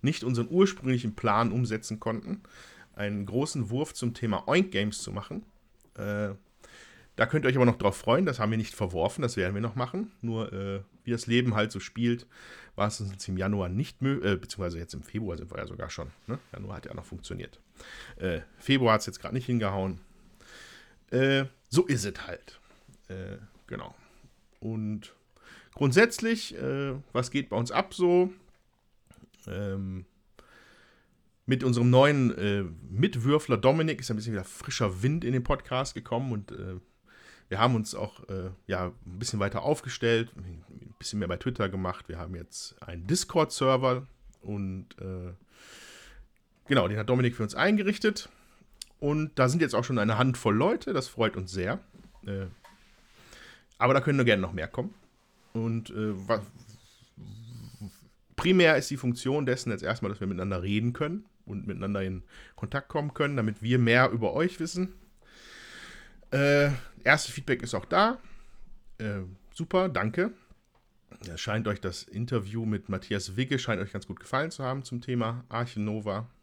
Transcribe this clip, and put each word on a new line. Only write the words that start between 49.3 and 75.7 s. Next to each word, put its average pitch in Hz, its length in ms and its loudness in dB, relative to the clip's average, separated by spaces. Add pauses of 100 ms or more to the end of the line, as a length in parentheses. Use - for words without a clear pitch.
da 127 120 6
sind 165 140 4
jetzt 143 120 0
auch 113 80 4
schon 123 160 0
eine 107 200 4
Handvoll 123 360 2
Leute, - 380 2
das 135 160 -2
freut 110 280 0
uns 92 140 -6
sehr. 95 300 -2 (440)
Äh, 98 220 -6 (1300)
aber 123 160 6
da 135 60 6
können 139 180 2
nur 123 80 6
gerne 104 160 6
noch 87 100 -4
mehr 78 160 -4
kommen. 165 260 -6 (580)
Und, 113 380 -2
äh, 107 380 -4
wa-, 110 140 2 (1900)
primär 170 400 6
ist - 140 0
die 143 60 -2
Funktion 131 500 -2
dessen 127 240 -2
jetzt 104 120 -4
erstmal, 98 280 -2
dass 101 100 -8
wir 98 60 -4
miteinander 92 360 -2
reden 107 300 0
können 160 320 -4 (200)
und 98 220 -8
miteinander 98 360 -4
in 95 200 -6 (340)
Kontakt - 320 -6
kommen 147 260 -4
können, 143 220 0
damit 107 260 0
wir 120 160 4
mehr 120 320 8
über 110 220 0
euch 170 280 0
wissen. 180 340 -4 (1400)
Äh, 143 400 6 (340)
erstes 139 300 4
Feedback - 280 -2
ist - 120 -6
auch 92 100 -2
da. 214 340 4 (800)
Äh, 104 220 -4 (340)
super, 185 340 2
danke. 139 440 0 (960)
Ja, 82 100 -10
scheint 113 320 -2
euch 101 120 -2
das - 240 -4
Interview 113 600 -4
mit 107 240 -2
Matthias 98 480 -4
Wigge 131 220 0
scheint 107 240 -2
euch 101 100 -8
ganz 98 140 -8
gut - 140 -10
gefallen 147 320 -2
zu - 100 -10
haben 131 220 -4
zum 123 160 -8
Thema 120 480 -2
Arche 117 320 -4